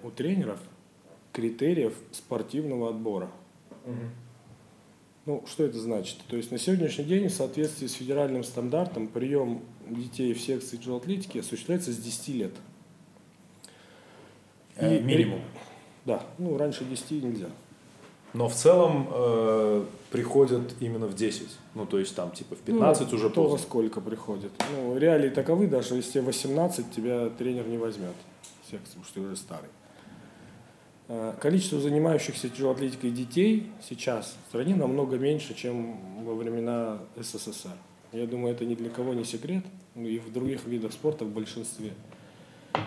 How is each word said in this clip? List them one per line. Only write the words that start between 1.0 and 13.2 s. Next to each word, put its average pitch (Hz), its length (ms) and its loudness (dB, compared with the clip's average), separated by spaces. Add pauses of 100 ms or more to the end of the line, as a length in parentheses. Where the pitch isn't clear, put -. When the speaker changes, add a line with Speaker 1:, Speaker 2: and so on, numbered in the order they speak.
Speaker 1:
критериев 120 640 2 (180)
спортивного 123 800 -4
отбора. 104 400 -4 (560)
Speaker 2:
Мгм. 117 240 -8 (1160)
Speaker 1:
Ну, 143 200 -2
что - 180 0
это 117 140 0
значит? 110 400 -4 (100)
То 120 80 -4
есть 117 160 -4
на 123 60 -2
сегодняшний 165 460 2
день 185 240 4
в - 40 0
соответствии 151 540 -2
с - 80 -6
федеральным 131 500 0
стандартом 123 640 -2
прием 123 540 0 (260)
детей 120 460 -2
в - 60 -6
секции 127 360 -4
тяжелой 123 240 -6
атлетики 190 380 -4
осуществляется 139 540 -2
с 113 40 -4
десяти 113 380 -6
лет. 101 180 -2 (2250)